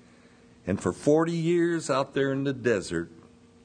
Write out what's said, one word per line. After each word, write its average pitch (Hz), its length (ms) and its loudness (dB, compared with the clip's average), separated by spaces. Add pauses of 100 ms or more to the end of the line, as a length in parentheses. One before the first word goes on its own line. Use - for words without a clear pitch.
(640)
And 92 160 -2
for - 120 0
forty 165 420 2
years 170 560 0
out 135 240 0
there 139 160 0
in 135 140 -2
the 139 80 -2
desert, 92 580 -2 (540)